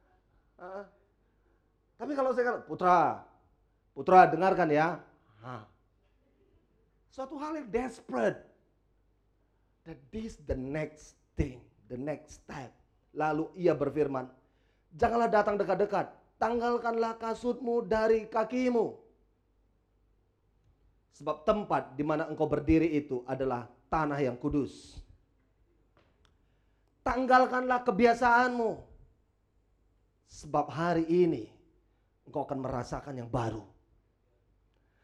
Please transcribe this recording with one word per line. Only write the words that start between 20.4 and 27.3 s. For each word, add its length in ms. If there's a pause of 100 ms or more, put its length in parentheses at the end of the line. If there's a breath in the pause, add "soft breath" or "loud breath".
Sebab 320
tempat 480
di 80
mana 240
engkau 240
berdiri 480
itu 320
adalah 400 (240)
tanah 240
yang 160
kudus." 640 (2000)
Tanggalkanlah 800